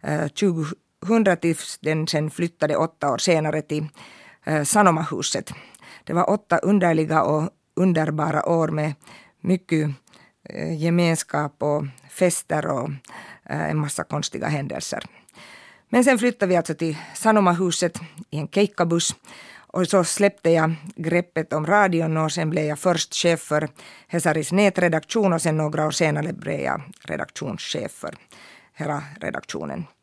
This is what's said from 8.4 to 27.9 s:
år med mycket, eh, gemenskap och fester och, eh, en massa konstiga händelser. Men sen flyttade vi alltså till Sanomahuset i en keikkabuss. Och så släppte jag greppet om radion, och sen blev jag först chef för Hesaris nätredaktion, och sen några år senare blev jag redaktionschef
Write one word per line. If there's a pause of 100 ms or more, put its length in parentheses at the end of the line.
år
med (480)
mycket, (600)
eh,
gemenskap
och (240)
fester
och, (600)
eh,
en
massa
konstiga
händelser. (840)
Men
sen
flyttade
vi
alltså
till (180)
Sanomahuset (300)
i
en
keikkabuss. (520)
Och
så
släppte
jag (220)
greppet
om
radion,
och
sen
blev
jag
först
chef
för (380)
Hesaris
nätredaktion,
och
sen
några
år
senare
blev
jag (200)
redaktionschef